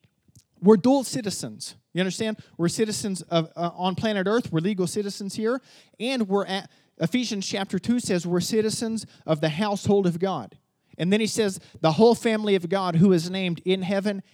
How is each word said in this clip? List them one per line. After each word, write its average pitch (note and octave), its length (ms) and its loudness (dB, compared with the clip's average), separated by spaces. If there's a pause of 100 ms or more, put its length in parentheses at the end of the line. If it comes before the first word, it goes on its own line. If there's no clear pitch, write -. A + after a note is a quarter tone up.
(600)
we're G#3 180 8
dual B3+ 260 4
citizens. F3+ 720 -8 (160)
You E3+ 80 -4
understand? G#3+ 380 -4 (200)
We're E3+ 100 0
citizens G#3 540 -2
of, D#3+ 320 -2
uh, E3+ 220 -4
on F3+ 180 -2
planet G3+ 320 -2
Earth. A3+ 240 0
We're D#3+ 100 0
legal F#3 280 -2
citizens G3+ 480 -6
here. A#3 240 -2 (400)
And A#3+ 260 -2
we're G3 200 0
at, F#3+ 240 -6 (280)
Ephesians G3+ 480 -2
chapter G3 320 -4
two A#3+ 220 0
says F3+ 260 -2
we're F3 140 0
citizens A3 680 -2 (200)
of D#3 140 0
the D#3 100 0
household G3+ 580 0
of E3+ 100 -2
God. E3+ 400 -6 (380)
And F3+ 160 0
then G#3+ 80 4
he A3 60 0
says, G3+ 320 -2 (220)
"The D#3+ 120 4
whole A3 220 8
family G#3+ 400 0
of F3+ 140 -2
God F#3 280 -2
who F#3+ 160 8
is E3+ 160 2
named F#3 360 -4
in F#3 180 0
heaven G3 400 -2 (120)